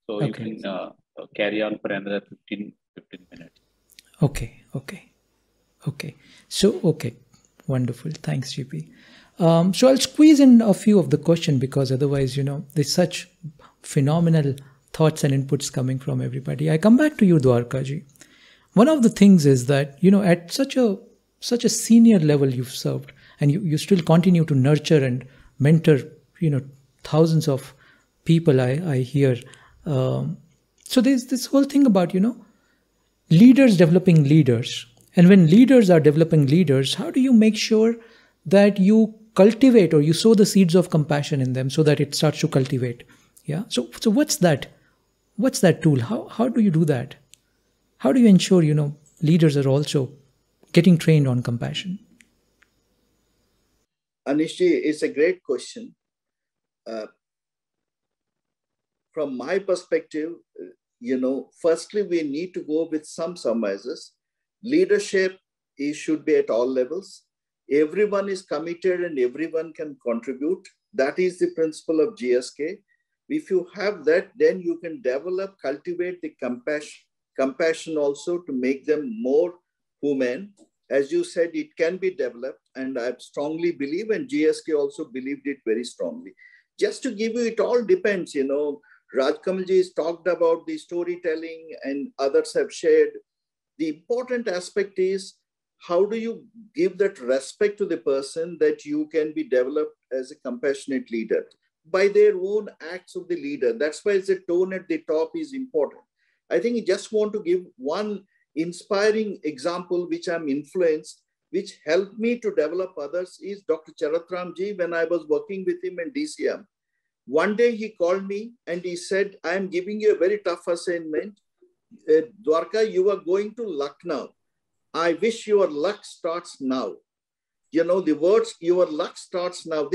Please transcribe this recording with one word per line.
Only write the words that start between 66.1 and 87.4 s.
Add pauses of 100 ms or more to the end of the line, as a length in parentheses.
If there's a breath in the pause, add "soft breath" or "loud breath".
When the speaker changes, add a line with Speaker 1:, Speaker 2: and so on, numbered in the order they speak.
Speaker 3:
be
at
all
levels. (500)
Everyone
is
committed
and
everyone
can
contribute. (240)
That
is
the
principle
of
G
S
K. (520)
If
you
have
that,
then
you
can
develop,
cultivate
the
compassion, (360)
compassion
also
to
make
them (180)
more (480)
human. (360)
As
you
said,
it
can
be
developed, (100)
and
I
strongly
believe,
and
G
S
K
also
believed
it
very
strongly. (460 soft breath)
Just
to
give
you,